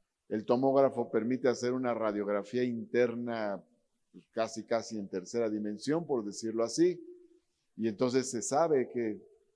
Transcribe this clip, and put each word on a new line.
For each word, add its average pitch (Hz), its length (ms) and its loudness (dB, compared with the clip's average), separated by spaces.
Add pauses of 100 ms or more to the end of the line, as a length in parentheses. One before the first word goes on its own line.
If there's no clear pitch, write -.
(300)
El 107 140 -2
tomógrafo 131 640 4
permite 123 380 0
hacer 120 240 0
una 127 220 0
radiografía 104 720 -2
interna, 117 1000 -2 (480)
pues, 92 200 -20
casi, 110 320 -4
casi 113 340 -2
en 98 100 -6
tercera 110 420 -2
dimensión, 107 560 -4
por 127 200 -2
decirlo 110 380 -4
así, 175 380 2 (760)
y 110 100 0
entonces 123 420 0
se 117 120 -4
sabe 139 480 2
qué, 110 320 -4 (340)